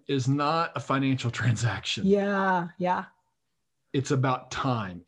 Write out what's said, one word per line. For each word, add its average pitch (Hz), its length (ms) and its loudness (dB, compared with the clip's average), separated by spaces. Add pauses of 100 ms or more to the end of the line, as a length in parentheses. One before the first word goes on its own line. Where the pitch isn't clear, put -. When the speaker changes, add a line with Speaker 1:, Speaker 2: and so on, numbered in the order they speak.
Speaker 1:
is 131 220 0
not 147 480 2
a 131 40 -4
financial 135 500 0
transaction. 113 760 -2
Speaker 2:
Yeah, 196 640 2 (100)
yeah. 185 260 -2 (880)
Speaker 1:
It's 135 180 -2
about 131 400 0
time. 101 580 -4